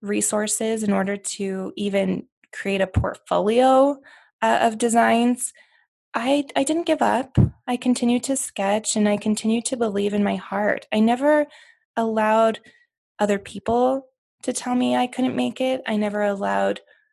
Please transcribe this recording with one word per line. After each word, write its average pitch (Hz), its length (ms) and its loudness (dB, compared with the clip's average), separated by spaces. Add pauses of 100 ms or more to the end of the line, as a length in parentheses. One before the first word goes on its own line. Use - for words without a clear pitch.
resources 214 800 -2
in 202 100 2
order 196 240 0
to 190 580 -8
even 196 520 -2 (260)
create 196 280 -2
a 185 60 0
portfolio, 254 1120 2 (440)
uh, 226 200 2
of 226 160 0
designs, 233 760 2 (600)
I, 277 320 0 (100)
I 277 80 2
didn't 320 220 -2
give 311 160 0
up. 226 340 0 (320)
I 247 100 -2
continued 247 460 0
to 269 140 -2
sketch 202 580 -2
and 208 140 4
I 208 80 2
continued 220 480 -2
to 254 120 -4
believe 202 360 -2
in 208 100 2
my 196 120 0
heart. 196 580 -4
I 214 60 2
never 285 480 2 (500)
allowed 220 640 2 (580)
other 202 220 0
people 247 680 -2 (360)
to 254 100 -4
tell 247 220 -4
me 247 200 0
I 247 120 0
couldn't 247 280 -2
make 247 240 -4
it. 262 280 -2
I 220 80 -2
never 208 260 -2
allowed 196 600 0 (320)